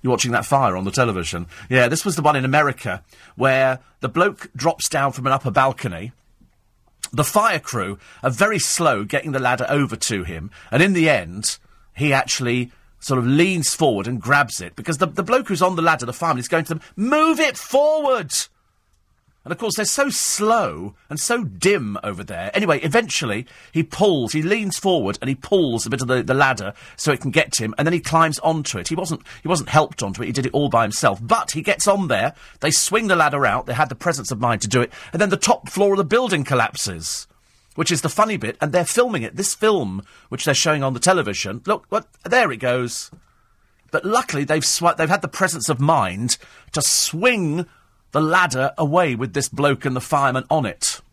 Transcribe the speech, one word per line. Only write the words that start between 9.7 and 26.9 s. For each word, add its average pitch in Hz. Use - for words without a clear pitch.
to 95
him, 82
and 135
in 196
the 165
end, 95
he 143
actually 123
sort 135
of 120
leans 165
forward 113
and 120
grabs 135
it, 87
because 139
the, 185
the 180
bloke 240
who's 185
on 185
the 165
ladder, 160
the 123
fireman, 160
is 123
going 165
to 160
them, 156
"Move 302
it 269
forward!" 277
And -
of -
course, 220
they're 214
so 277
slow 151
and 151
so 240
dim 127
over 92
there. 90
Anyway, 180
eventually, 143
he 160
pulls, 156
he 156
leans 196
forward 139
and 131
he 135
pulls 135
a 117
bit 131
of 120
the, 127
the 131
ladder 127